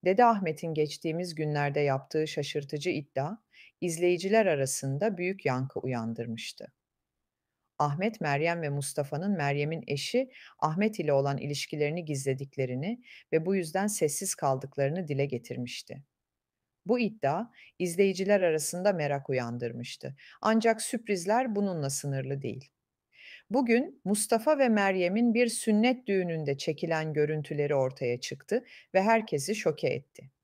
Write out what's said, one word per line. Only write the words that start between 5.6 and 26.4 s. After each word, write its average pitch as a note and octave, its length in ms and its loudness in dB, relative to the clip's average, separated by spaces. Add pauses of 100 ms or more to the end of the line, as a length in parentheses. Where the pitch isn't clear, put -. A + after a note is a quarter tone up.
uyandırmıştı. A#2 920 -6 (1040)
Ahmet, E3+ 420 0
Meryem E3 420 0
ve D3 60 -2
Mustafa'nın C#3+ 680 -2
Meryem'in C#3+ 500 0
eşi B3+ 440 -2 (280)
Ahmet F#3+ 400 0
ile D3+ 140 0
olan C#3 260 2
ilişkilerini D3 680 -2
gizlediklerini C3+ 1000 -4 (300)
ve D#3+ 140 2
bu F#3+ 80 0
yüzden F#3+ 320 0
sessiz F#3+ 480 -2
kaldıklarını C#3 760 -2
dile C#3 180 0
getirmişti. B2 760 -8 (840)
Bu A#3+ 120 2
iddia F#3+ 460 0 (340)
izleyiciler F#3+ 600 2
arasında F3 520 2
merak C#3+ 380 -2
uyandırmıştı. A#2+ 840 -6 (260)
Ancak A3 400 4
sürprizler G#3+ 720 0
bununla F3 340 0
sınırlı C#3 520 -4
değil. B2 280 -8 (800)
Bugün A#3+ 540 2
Mustafa A3+ 540 2
ve C4 100 6
Meryem'in G3+ 680 4
bir A#3+ 120 4
sünnet A#3 600 2
düğününde E3 500 0